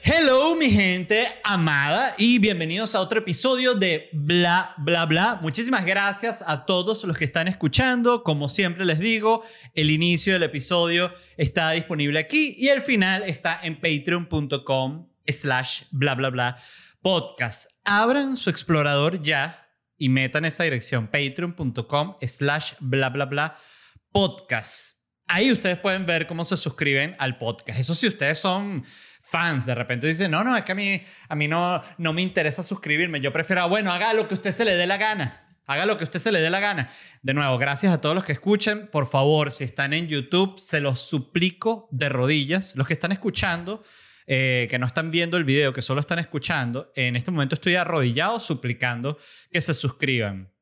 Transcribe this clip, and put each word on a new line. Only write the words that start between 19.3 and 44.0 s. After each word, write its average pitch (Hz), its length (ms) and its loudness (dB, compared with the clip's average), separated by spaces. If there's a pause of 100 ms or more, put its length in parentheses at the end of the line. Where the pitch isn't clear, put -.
y 143 100 0
metan 131 380 2
esa 160 180 -2
dirección, 123 440 -2
patreon 147 480 -4
punto 123 340 -4
com 156 320 -2
slash 143 580 -2
bla, 131 300 0
bla, 139 160 -2
bla, 143 280 -4 (600)
podcast. - 840 -2 (300)
Ahí 202 240 4
ustedes 180 260 0
pueden 190 280 -2
ver 165 200 0
cómo 170 200 -6
se 185 100 0
suscriben 147 640 -2
al 131 180 -2
podcast. 117 420 -6
Eso 131 140 0
sí, 220 140 0
ustedes 151 300 0
son 190 480 -4 (420)
fans, 160 380 -2
de 123 80 -2
repente 120 320 -4
dicen, 165 240 0
"No, 160 140 0
no, 247 120 0
es 208 60 0
que 185 120 -4
a - 20 -2
mí, 196 260 -2 (260)
a 156 80 -6
mí 147 120 0
no, 175 340 0 (160)
no 165 160 -4
me 175 80 -2
interesa 180 400 0
suscribirme. 165 580 -2
Yo 135 140 -2
prefiero, 180 300 0
ah, - 20 2
bueno, 196 260 0
haga 208 220 0
lo 220 140 2
que 190 80 -4
usted 190 160 -4
se 233 120 0
le 202 120 4
dé 175 100 2
la 190 120 0
gana. 202 680 -4
Haga 151 220 -2
lo 214 100 0
que 170 60 -6
usted 165 160 -6
se 226 120 0
le 185 80 2
dé 160 120 2
la 190 80 0
gana". 196 320 -2 (320)
De 131 100 0
nuevo, 139 240 2
gracias 139 340 2
a 160 80 2
todos 156 140 0
los 180 100 0
que 147 100 -4
escuchan. 208 580 0
Por 143 160 0
favor, 147 440 4
si 139 120 -6
están 139 300 -2
en 165 140 -2
YouTube, 175 520 0
se - 200 -2
los 135 220 0
suplico 180 880 -2
de 139 160 -2
rodillas. 143 680 0
Los 131 100 0
que - 80 -2
están 175 180 -4
escuchando, 190 720 -4 (440)